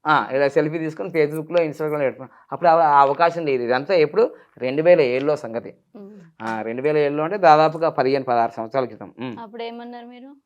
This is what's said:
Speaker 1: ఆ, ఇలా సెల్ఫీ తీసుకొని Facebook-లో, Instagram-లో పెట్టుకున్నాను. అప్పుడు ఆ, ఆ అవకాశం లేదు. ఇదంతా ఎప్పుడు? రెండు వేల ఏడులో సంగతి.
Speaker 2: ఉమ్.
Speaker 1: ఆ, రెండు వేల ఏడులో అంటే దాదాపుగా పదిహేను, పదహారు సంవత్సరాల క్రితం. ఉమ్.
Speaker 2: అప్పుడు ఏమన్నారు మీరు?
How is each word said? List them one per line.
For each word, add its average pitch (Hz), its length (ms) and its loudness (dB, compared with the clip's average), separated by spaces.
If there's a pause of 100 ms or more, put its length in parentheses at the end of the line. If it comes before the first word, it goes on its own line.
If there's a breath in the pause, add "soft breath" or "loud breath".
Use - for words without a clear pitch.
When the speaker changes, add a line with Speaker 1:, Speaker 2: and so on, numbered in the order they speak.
Speaker 1:
ఆ, 131 260 2
ఇలా 139 160 2
సెల్ఫీ 151 300 0
తీసుకొని 160 300 -8
Facebook-లో, 156 560 0
Instagram-లో 151 340 -4
పెట్టుకున్నాను. 131 540 -6
అప్పుడు 165 160 0
ఆ, 165 140 6
ఆ 143 180 6
అవకాశం 165 460 2
లేదు. 131 160 0
ఇదంతా 131 320 0
ఎప్పుడు? 180 400 2 (240 loud breath)
రెండు 131 240 -4
వేల 175 180 6
ఏడులో 135 360 0
సంగతి. 113 380 -12 (220)
Speaker 2:
ఉమ్. 202 180 -20 (280)
Speaker 1:
ఆ, 113 180 -6
రెండు 113 220 -8
వేల 151 160 0
ఏడులో 147 260 0
అంటే 185 120 -4
దాదాపుగా 156 520 4
పదిహేను, 135 360 0
పదహారు 117 280 0
సంవత్సరాల 117 320 -4
క్రితం. 107 360 -14
ఉమ్. 131 180 -10
Speaker 2:
అప్పుడు 226 240 -16
ఏమన్నారు 240 440 -16
మీరు? 254 400 -20